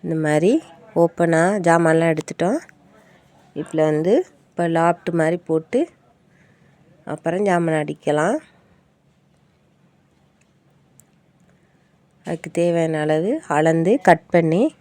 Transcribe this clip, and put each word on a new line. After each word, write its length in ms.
இந்த 120
மாதிரி 260
ஓப்பனா 360
ஜாமான்லாம் 460
எடுத்துட்டோம். 460
இதுல 180
வந்து 240
இப்போ 260
லாப்ட் 340
மாதிரி 260
போட்டு 340
அப்புறம் 340
ஜாமான் 320
அடிக்கலாம். 560
அதுக்கு 320
தேவையான 480
அளவு 260
அளந்து 380
கட் 160
பண்ணி 240